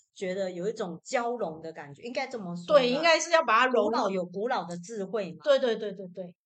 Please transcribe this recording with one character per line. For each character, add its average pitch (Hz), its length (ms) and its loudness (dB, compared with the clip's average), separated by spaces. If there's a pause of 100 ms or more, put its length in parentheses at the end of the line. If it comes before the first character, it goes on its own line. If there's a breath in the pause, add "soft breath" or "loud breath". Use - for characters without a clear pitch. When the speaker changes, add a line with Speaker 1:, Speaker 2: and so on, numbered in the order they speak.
(160)
Speaker 1:
觉 185 180 -4
得 190 160 -4
有 175 200 -6
一 - 40 -2
种 175 300 -8
交 240 320 -2
融 165 260 -6
的 160 100 -10
感 151 220 -14
觉， - 80 -20
应 240 120 -12
该 269 120 -4
这 254 140 -8
么 175 160 -8
说 - 200 2
啦。 277 60 10
Speaker 2:
对， 247 80 2
应 262 120 0
该 330 180 6
是 330 120 -6
要 330 120 6
把 220 160 4
它 254 80 6
融 233 180 4
合。 214 60 0
Speaker 1:
古 226 60 0
老 226 120 0
有 190 160 -2
古 190 220 -6
老 233 160 -2
的 175 140 -10
智 196 280 -10
慧 185 280 -6
嘛。 156 100 -18
Speaker 2:
对， 277 160 6
对， 226 160 0
对， 208 160 -6
对， 185 160 -12
对， 175 260 -12 (120)